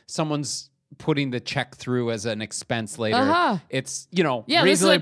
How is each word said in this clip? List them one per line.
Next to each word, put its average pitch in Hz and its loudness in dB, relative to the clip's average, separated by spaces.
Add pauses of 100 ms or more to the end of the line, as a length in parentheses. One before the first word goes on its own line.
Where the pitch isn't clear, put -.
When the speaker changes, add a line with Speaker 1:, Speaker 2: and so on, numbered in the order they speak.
Speaker 1:
Someone's 147 -4 (280)
putting 143 0
the 123 -2
check - -4
through 123 0
as 110 -4
an 110 -2
expense - -6
later. 117 2
Speaker 2:
Uh-huh. 277 2 (100)
Speaker 1:
It's, - -6
you 180 2
know, 127 0
Speaker 2:
Yeah, 330 2
this 190 4
is - 4
a 190 8
Speaker 1:
reasonably 190 6